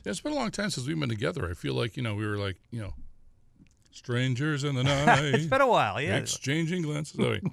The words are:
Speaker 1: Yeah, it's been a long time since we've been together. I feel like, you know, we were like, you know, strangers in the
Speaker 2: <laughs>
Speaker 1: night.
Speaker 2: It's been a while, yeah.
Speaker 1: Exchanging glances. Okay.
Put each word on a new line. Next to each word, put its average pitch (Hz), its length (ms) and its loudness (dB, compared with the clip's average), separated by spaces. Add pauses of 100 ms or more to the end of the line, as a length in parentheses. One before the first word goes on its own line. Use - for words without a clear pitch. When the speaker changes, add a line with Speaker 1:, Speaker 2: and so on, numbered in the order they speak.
Speaker 1:
Yeah, - 60 -4
it's 202 100 -6
been 302 120 -4
a 302 40 -2
long 240 160 -2
time 202 180 -2
since 127 160 -4
we've 160 120 -2
been 143 100 0
together. 113 420 -2
I 87 40 -6
feel 69 200 -4
like, 123 220 -2
you 131 80 -4
know, 110 100 -2
we 104 100 -2
were 104 120 -2
like, 98 200 -2 (140)
you 117 100 -8
know, 98 140 -8 (960)
strangers 131 760 0
in 143 100 -2
the 127 100 0
Speaker 2:
<laughs> - 0 -
Speaker 1:
night. 143 400 4
Speaker 2:
It's 151 220 2
been 262 140 4
a 269 60 6
while, 127 340 4
yeah. 170 160 0
Speaker 1:
Exchanging 156 680 -2
glances. 151 380 -4
Okay. 110 200 2 (120)